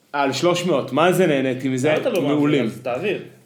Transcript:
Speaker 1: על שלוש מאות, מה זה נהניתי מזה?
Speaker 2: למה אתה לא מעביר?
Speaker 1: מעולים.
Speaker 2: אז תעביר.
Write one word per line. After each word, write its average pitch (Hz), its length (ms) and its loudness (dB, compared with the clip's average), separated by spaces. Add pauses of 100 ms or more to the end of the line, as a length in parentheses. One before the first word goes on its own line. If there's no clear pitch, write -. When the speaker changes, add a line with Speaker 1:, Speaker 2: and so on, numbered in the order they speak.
(140)
Speaker 1:
על 139 200 0
שלוש 175 320 0
מאות, 139 280 0
מה 165 180 4
זה 180 160 4
נהניתי 131 420 0
מזה? 131 200 0
Speaker 2:
למה 156 120 2
אתה 277 80 -2
לא 196 120 0
מעביר? 143 140 0
Speaker 1:
מעולים. 147 300 2
Speaker 2:
אז 107 180 -6
תעביר. 135 400 -4 (220)